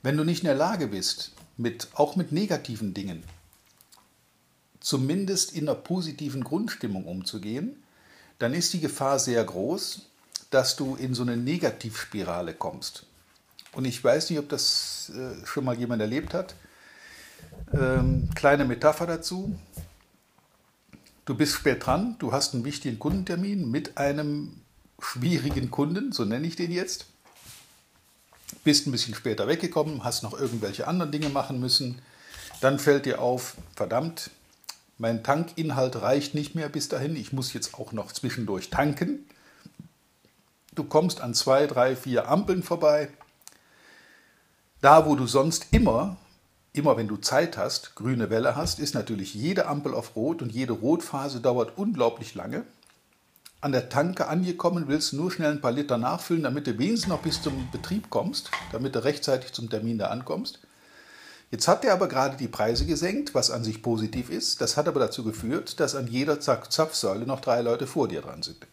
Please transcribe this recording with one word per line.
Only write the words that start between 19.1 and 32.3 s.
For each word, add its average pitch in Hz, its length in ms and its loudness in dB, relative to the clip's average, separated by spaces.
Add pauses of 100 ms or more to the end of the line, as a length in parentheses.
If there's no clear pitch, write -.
Du 135 80 -2
bist 147 180 2
spät 123 320 2
dran, 202 340 0
du 117 140 -2
hast 135 220 0
einen 120 100 -2
wichtigen 135 340 -6
Kundentermin 185 720 -2
mit 143 280 -4
einem 147 640 -2 (360)
schwierigen 131 720 0
Kunden, 180 420 -2
so 120 120 -2
nenne 120 220 -2
ich 165 100 -6
den 175 140 -4
jetzt. - 340 -4 (1600)
Bist 147 220 6
ein 143 60 0
bisschen 113 220 -2
später 104 320 -2
weggekommen, 156 580 0
hast 120 180 -2
noch 107 160 -8
irgendwelche 110 500 -4
anderen 165 240 0
Dinge 151 160 -2
machen 135 320 -2
müssen. 123 400 0 (600)